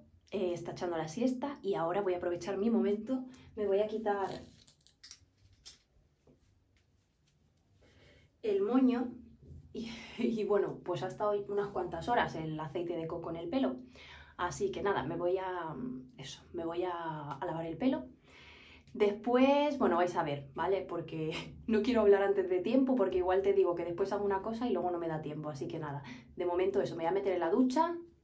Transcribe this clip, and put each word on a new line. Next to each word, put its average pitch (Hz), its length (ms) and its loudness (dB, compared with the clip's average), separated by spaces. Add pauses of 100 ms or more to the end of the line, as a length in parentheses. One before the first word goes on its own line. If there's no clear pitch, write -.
(320)
eh, 180 220 -2
está 175 180 -8
echando 175 260 -6
la 160 120 -4
siesta 254 520 -2
y 196 140 -4
ahora 170 260 0
voy 185 120 0
a 175 40 -2
aprovechar 175 400 -4
mi 208 120 2
momento, 214 560 2 (320)
me 208 100 0
voy 196 140 4
a 214 60 0
quitar 208 540 -2 (4000)
el 196 200 2
moño 240 500 4 (640)
y, - 180 -8 (120)
<laughs> - 140 -16
y 226 280 0
bueno, 190 380 2
pues 180 200 -2
ha 185 40 -2
estado 208 240 0
hoy 202 180 0
unas 202 180 0
cuantas 165 400 -4
horas 240 280 2
el 160 240 -4
aceite 170 360 -4
de 165 120 -4
coco 170 220 -6
en 165 60 -6
el 170 140 -8
pelo, 262 260 0 (640)
así 185 340 -2
que 175 100 -6
nada, 151 220 2
me 170 140 -2
voy 180 200 2
a, 180 380 -4 (420)
eso, - 240 -14 (120)
me 165 120 -4
voy 170 180 -2
a, 160 500 -4
a 185 120 -8
lavar 165 200 -4
el 165 120 -6
pelo. 269 300 0 (840)
Después, 262 840 4
bueno, 185 200 2
vais 175 180 2
a 175 80 2
ver, 143 320 -4
¿vale? 180 260 0
Porque 160 800 -6
<laughs> - 60 -20
no 214 140 4
quiero 220 200 4
hablar 202 220 8
antes 196 260 2
de 180 100 2
tiempo, 254 360 4
porque 185 220 2
igual 185 240 4
te 196 120 4
digo 180 220 4
que 175 80 -4
después 175 300 -2
hago 202 120 0
una 196 160 0
cosa 226 260 -4
y - 40 0
luego 180 180 0
no 170 100 -2
me 165 100 -4
da 156 120 -2
tiempo. 151 280 -6
Así 151 180 -6
que 156 120 -6
nada, 143 220 -6 (340)
de 180 100 -2
momento 180 360 2
eso, 160 140 -2
me 165 80 -6
voy 165 60 0
a 190 40 2
meter 196 200 0
en 175 80 0
la - 80 0
ducha 262 440 4 (300)